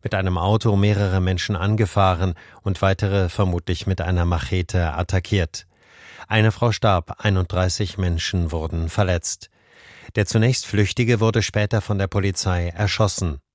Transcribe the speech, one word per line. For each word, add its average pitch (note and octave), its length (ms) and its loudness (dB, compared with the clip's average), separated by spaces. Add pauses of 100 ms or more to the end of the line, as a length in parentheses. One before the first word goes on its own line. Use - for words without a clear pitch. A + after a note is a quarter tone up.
mit A2 100 -4
einem F#2 240 0
Auto G#2 380 2
mehrere G2 460 2
Menschen F#2 340 -2
angefahren F#2+ 760 2 (280)
und G2+ 200 -2
weitere F#2+ 480 2
vermutlich F2+ 580 -2
mit F#2+ 140 -2
einer F2 240 0
Machete F2 720 -2
attackiert. F2+ 720 -2 (640)
Eine A2 240 4
Frau A#2 220 0
starb, - 500 -2
einunddreißig F#2 760 0
Menschen E2+ 540 -2
wurden E2 380 -4
verletzt. - 600 -2 (640)
Der G#2 100 2
zunächst A#2 420 2
Flüchtige A2 540 2
wurde A2+ 200 2
später G#2 380 0
von G2+ 180 -2
der F#2+ 100 0
Polizei F#2 600 0
erschossen. F#2 720 -2 (160)